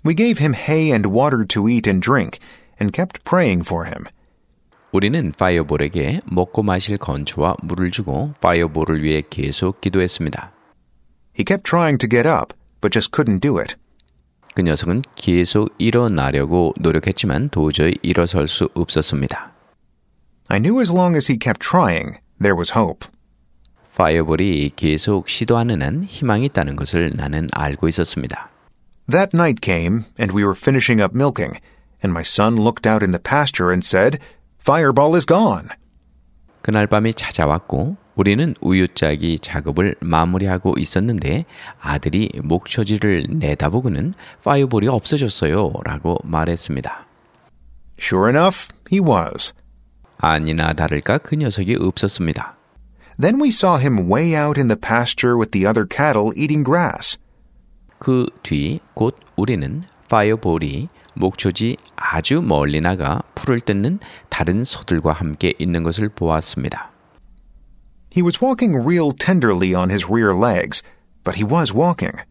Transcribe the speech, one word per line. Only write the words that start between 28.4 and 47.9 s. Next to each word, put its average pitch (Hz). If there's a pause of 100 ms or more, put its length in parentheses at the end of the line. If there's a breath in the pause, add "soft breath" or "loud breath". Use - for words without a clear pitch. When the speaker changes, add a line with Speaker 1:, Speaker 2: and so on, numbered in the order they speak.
Speaker 1:
That 185
night 165
came, 90 (120)
and 101
we 101
were 98
finishing 123
up 92
milking, 127 (420 soft breath)
and 92
my 82
son 107
looked 113
out 107
in 95
the 87
pasture 139
and 90
said, 123 (380 soft breath)
"Fireball 147
is 156
gone." 165 (960)
Speaker 2:
그날 107
밤이 107
찾아왔고 82 (180)
우리는 104
우유짜기 82
작업을 78
마무리하고 90
있었는데 104 (360 loud breath)
아들이 87 (120)
목초지를 98
내다보고는 80 (320 loud breath)
"파이어볼이 127
없어졌어요"라고 92
말했습니다. 80 (920)